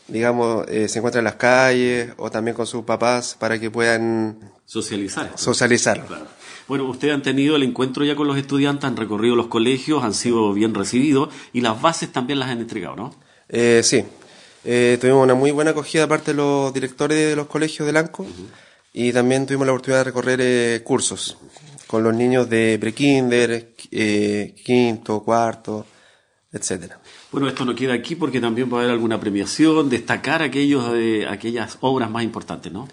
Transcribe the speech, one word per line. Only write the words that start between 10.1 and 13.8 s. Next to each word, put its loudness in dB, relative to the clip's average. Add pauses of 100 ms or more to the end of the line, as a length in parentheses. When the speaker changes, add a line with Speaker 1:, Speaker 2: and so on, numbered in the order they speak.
Speaker 2:
sido 2
bien 0
recibidos 2 (240)
y -4
las 0
bases 0
también -2
las -4
han -4
entregado, -10
¿no? -12 (360)
Speaker 1:
Eh, 4